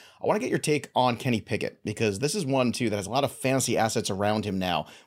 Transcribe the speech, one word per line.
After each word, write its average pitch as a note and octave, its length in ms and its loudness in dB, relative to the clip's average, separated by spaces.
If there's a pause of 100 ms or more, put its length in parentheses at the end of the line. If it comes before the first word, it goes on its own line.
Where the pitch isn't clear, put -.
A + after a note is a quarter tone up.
(220)
I - 40 -2
wanna G#3 140 2
get B3+ 100 -4
your - 80 0
take D3 360 -2
on B2 220 2
Kenny A#2 240 0
Pickett - 440 -6
because G#2+ 340 0
this C#3+ 160 -2
is E3+ 100 -2
one C3 260 2
too A2+ 200 0
that G#2 60 -2
has G2 100 -4
a F#2+ 40 -10
lot C#3 140 2
of - 80 -2
fantasy C3 460 0
assets A2 320 0
around G#2 340 0
him F#2+ 140 -2
now, F2 300 0 (180)